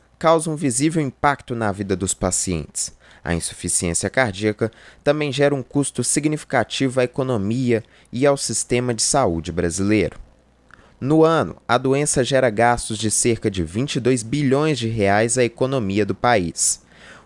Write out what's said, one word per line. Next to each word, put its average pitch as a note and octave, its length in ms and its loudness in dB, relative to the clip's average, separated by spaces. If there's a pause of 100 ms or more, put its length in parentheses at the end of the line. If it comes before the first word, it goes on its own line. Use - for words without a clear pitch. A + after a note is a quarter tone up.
(200)
causa E3 300 2
um D#3 80 -4
visível D3+ 440 0
impacto C3+ 540 -2
na A2+ 160 0
vida G2 240 -2
dos F#2 180 -2
pacientes. - 760 -4 (340)
A E2+ 80 -2
insuficiência F2 760 -2
cardíaca G#2+ 600 0 (320)
também D3 300 0
gera C#3+ 240 2
um C3 80 -4
custo C3+ 400 -2
significativo C#3 960 -2
à B2 60 2
economia A#2+ 760 0 (300)
e B2 140 0
ao C#3+ 100 6
sistema A#2+ 580 -2
de A2 80 -4
saúde F2 480 0
brasileiro. E2+ 720 0 (800)
No D#3 240 4
ano, D#3 320 2 (100)
a A#2 120 2
doença C3+ 440 0
gera C3 280 2
gastos A#2 480 0
de G#2+ 120 -2
cerca A2+ 400 0
de F#2 140 -2
vinte G2 320 -4
e D3+ 60 -2
dois A#2+ 220 2
bilhões C#3+ 540 0
de A#2 120 -4
reais A2 480 2
à B2 60 4
economia A2+ 640 0
do G2+ 80 -2
país. G#2 680 0 (440)